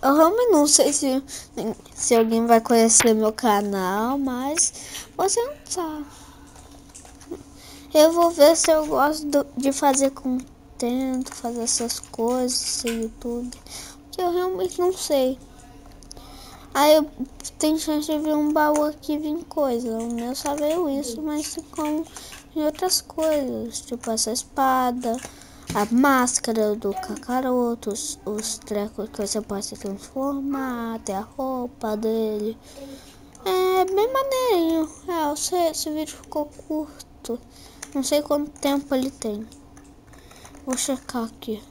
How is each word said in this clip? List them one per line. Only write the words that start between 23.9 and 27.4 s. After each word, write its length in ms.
essa 220
espada, 840
a 200
máscara 840
do 180
Kakaroto, 1000